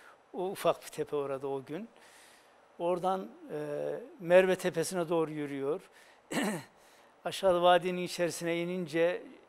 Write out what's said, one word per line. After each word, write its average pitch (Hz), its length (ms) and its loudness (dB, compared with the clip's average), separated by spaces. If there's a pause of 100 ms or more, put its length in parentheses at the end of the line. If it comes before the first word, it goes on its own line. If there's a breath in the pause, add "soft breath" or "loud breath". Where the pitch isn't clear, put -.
(320 loud breath)
O 208 120 -6
ufak 175 380 -2
bir - 60 -18
tepe - 280 -6
orada 139 320 -4
o 135 160 -6
gün. 170 240 -10 (880 loud breath)
Oradan, 180 520 -2 (220)
e, 147 480 -6 (200)
Merve 185 360 8
Tepesi'ne 165 520 -2
doğru 160 220 2
yürüyor. 147 500 -4 (520 loud breath)
<clears throat> - 920 -8
Aşağı 175 380 2
vadinin 180 400 4
içerisine 170 600 -2
inince 175 600 -2 (260)